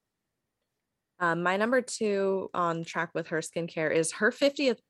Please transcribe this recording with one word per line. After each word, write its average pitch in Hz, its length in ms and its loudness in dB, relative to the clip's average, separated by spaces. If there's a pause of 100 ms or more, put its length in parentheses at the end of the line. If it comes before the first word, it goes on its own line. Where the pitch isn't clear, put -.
(1200)
Um, 170 240 2
my 180 140 2
number 240 240 2
two 196 720 -2
on 165 300 0
track 165 300 -4
with 165 140 -4
her 160 120 -2
skincare 165 540 -4
is 165 200 2
her 214 180 2
fiftieth 277 580 0